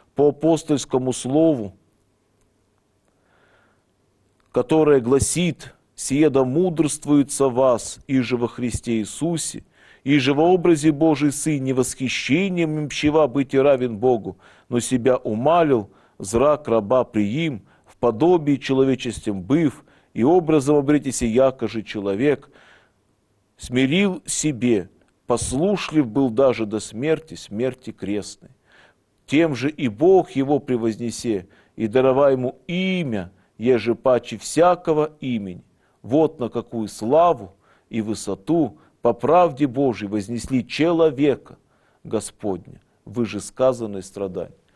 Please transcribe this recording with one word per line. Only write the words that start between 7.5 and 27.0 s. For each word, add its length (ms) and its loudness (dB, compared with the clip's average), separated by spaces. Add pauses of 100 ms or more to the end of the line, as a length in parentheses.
иже 280 0
во 120 -2
Христе 500 -6
Иисусе, 640 -6 (400)
иже 300 2
во 100 2
образе 480 4
Божий 400 2
Сын, 320 -4
не 100 -2
восхищением 1080 -2
им 100 -6
пщева 380 2
быть 260 -2
и 60 4
равен 380 2
Богу, 400 0 (300)
но 120 0
себя 380 0
умалил, 720 2 (260)
зрак 500 0
раба 360 2
приим, 580 -4 (240)
в 120 -20
подобии 580 2
человеческим 840 -2
быв, 420 0 (300)
и 100 -2
образом 540 2
обретися, 480 0
яко 420 2
же 160 -6
человек, 640 -4 (1080)
смирил 680 -2
себе, 640 -2 (380)
послушлив 800 -2
был 240 0
даже 340 2
до 140 -4
смерти, 560 -6